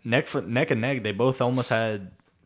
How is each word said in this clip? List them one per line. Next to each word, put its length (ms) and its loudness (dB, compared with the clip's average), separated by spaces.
neck 220 2
for, 140 -2
neck 300 0
and 80 2
neck. 240 -2
They 80 -2
both 300 2
almost 280 0
had 420 -2